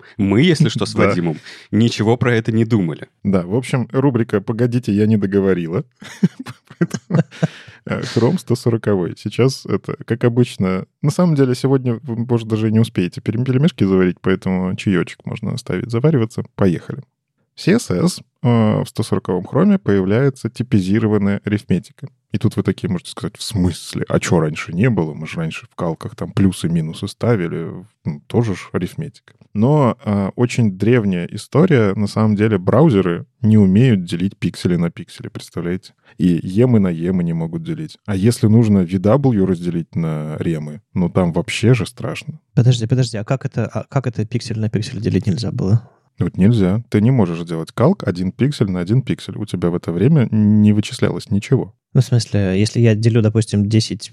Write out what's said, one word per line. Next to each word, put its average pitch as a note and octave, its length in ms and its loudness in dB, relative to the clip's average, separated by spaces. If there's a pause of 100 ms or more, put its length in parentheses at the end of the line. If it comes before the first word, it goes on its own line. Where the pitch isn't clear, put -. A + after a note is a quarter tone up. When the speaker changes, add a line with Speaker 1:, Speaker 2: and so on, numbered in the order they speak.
(180)
Speaker 1:
Мы, G2 240 2
если D#3 280 4
что, G#2+ 160 -4
с G#2+ 80 -10
Speaker 2:
<laughs> - 20 -6
Да. A2 120 2
Speaker 1:
Вадимом E2+ 300 -2 (320)
ничего A2+ 480 2
про B2 160 0
это A2 180 0
не A2+ 140 2
думали. G2 440 -2 (140)
Speaker 2:
Да, F#2+ 180 2
в F2 140 -4
общем, B2 360 -2
рубрика A#2+ 500 0
"Погодите, A#2+ 520 -2
я G#2 120 4
не A2 120 4
договорила". F#2+ 680 0 (480)
<laughs> - 320 -18 (160)
Поэтому, - 440 -2 (640)
э, - 160 -4
Chrome A#2+ 380 0
сто - 160 -2
сороковой. G#2 640 0
Сейчас - 480 -2
это, - 400 -4
как A#2 180 -2
обычно, A#2 640 0 (160)
на D3 100 0
самом F3 240 2
деле, C3 200 2
сегодня B2+ 460 0
вы, A#2+ 140 -8
может, A#2 320 -2
даже A2 220 0
и - 20 0
не A2 80 4
успеете A2 420 -2
пере-, A2+ 220 -4
пельмешки C3 400 0
заварить, F#2 380 2
поэтому F#2 540 -2
чаечек - 500 -2
можно - 280 -8
оставить - 380 -6
завариваться. A#2 520 0 (120)
Поехали. - 480 -2 (500)
В - 80 -20
C E3+ 120 2
S A#3 180 -2
S, F3 300 -2 (200)
э, - 60 0 (340)
в G2 60 -4
сто - 160 -6
сороковом F#2+ 400 -2
Chrome F#3+ 340 2
появляется G#2+ 720 0
типизированная G2+ 920 0
арифметика. - 640 -4 (240)
И A2 60 -4
тут - 180 0
вы G2+ 60 -2
такие F#2 300 -2
можете F2 180 -6
сказать: - 280 -10
"В - 40 -14
смысле? - 680 -4
А - 120 0
че F2+ 200 0
раньше D#2 320 -4
не F#2 200 0
было? D#2+ 240 -2
Мы D#2 100 -12
же - 120 -10
раньше - 280 -8
в - 80 -20
калках - 420 -8
там F#2 160 -10
плюсы-минусы E2+ 760 -2
ставили, E2+ 640 -4 (320)
ну, D2 220 -8
тоже A2 260 0
ж - 180 -12
арифметика". - 600 -8 (220)
Но, B2+ 500 2
э, G2+ 300 0
очень A#2 420 0
древняя G2 480 0
история. A#2+ 680 2
На G#2 100 -2
самом G#2+ 300 0
деле G#2+ 240 2
браузеры F#2+ 680 2 (160)
не G#2+ 160 6
умеют G2+ 460 4
делить F2+ 340 -4
пиксели F2+ 380 -2
на E2+ 160 -2
пиксели, - 360 -16
представляете? - 680 -10 (240)
И F2 240 2
емы A2+ 360 2
на F#2+ 100 2
емы F2 340 -2
не E2+ 100 -2
могут E2 300 -6
делить. D#2+ 420 -10
А G#2+ 100 -4
если A2 300 2
нужно G#2 380 6
V F2+ 160 -2
W G#2+ 460 2
разделить E2+ 500 -4
на D#2 420 -4
ремы, D2+ 460 -6 (100)
ну F2 160 0
там F2 240 0
вообще A2 400 0
же A#2+ 140 0
страшно. - 520 -10 (140)
Speaker 3:
Подожди, A#2+ 320 4
подожди, B2 320 -2
а G#2 60 -6
как C3 200 -4
это, A#2+ 220 -4
а G#2 200 -8
как - 200 -4
это A#2 180 -4
пиксель A2 360 -6
на G#2+ 100 -2
пиксель - 320 -4
делить G2 240 0
нельзя F#2+ 260 -2
было? - 380 0 (300)
Speaker 2:
Вот F2+ 160 -4
нельзя. G2+ 540 2
Ты G#2+ 100 2
не A2+ 120 4
можешь F2 360 0
делать E2 240 -8
калк F3 340 0
один F#2 280 -2
пиксель B2 360 0
на F2+ 120 -2
один G#2+ 200 2
пиксель. - 360 -6
У G#2+ 80 -8
тебя F2+ 240 -2
в E2+ 60 -2
это E2+ 180 -6
время A#2 360 4
не G#2+ 440 4
вычислялось - 580 -2
ничего. G2+ 420 -2 (200)
Speaker 3:
Ну, C3+ 80 4
в - 20 4
смысле, G2+ 560 0
если A2 220 2
я A2+ 120 6
делю, A2+ 280 2
допустим, G#2+ 460 2
десять G#2+ 460 -2